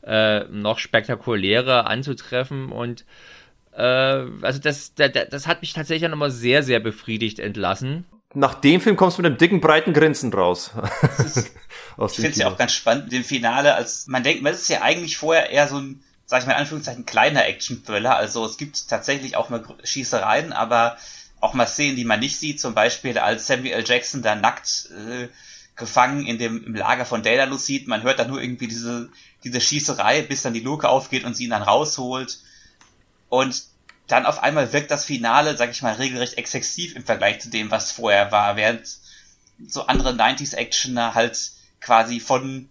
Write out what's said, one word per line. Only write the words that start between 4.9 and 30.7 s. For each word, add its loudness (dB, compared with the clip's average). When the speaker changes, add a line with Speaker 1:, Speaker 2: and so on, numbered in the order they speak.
Speaker 1:
da-, 4
da-, 0
das -10
hat -4
mich -10
tatsächlich -2
nochmal -2
sehr, 4
sehr 2
befriedigt -4
entlassen. -4
Speaker 2:
Nach 2
dem 6
Film 4
kommst 4
du -2
mit 6
einem -4
dicken, 6
breiten 4
Grinsen 4
raus. 2
<laughs> -4
Speaker 3:
Das -2
ist, -4
Speaker 2:
Aus -2
Speaker 3:
ich -8
Speaker 2:
dem -2
Speaker 3:
find's 0
ja 2
Speaker 2:
Kino. 0
Speaker 3:
auch -14
ganz 2
spannend, 0
dem -2
Finale, 4
als -4
man -2
denkt, 0
man 2
ist -4
ja 0
eigentlich 0
vorher 2
eher 4
so -4
ein, -10
sag 0
ich -6
mal 2
in 4
Anführungszeichen, -6
kleiner 2
Action-Thriller. -2
Also -2
es -10
gibt -12
tatsächlich -4
auch -2
mal -6
Gr-, -20
Schießereien, -2
aber 2
auch 0
mal 2
Szenen, -2
die -4
man 2
nicht -4
sieht. -6
Zum -4
Beispiel, 0
als 0
Samuel -2
L. -2
Jackson 0
da 2
nackt, -2
äh, -10
gefangen 0
in -4
dem, -4
im -10
Lager 0
von -4
Daedalus 2
sieht. -4
Man -2
hört 2
da 2
nur -6
irgendwie -8
diese, -8
diese -4
Schießerei, 2
bis -6
dann -2
die -2
Luke 0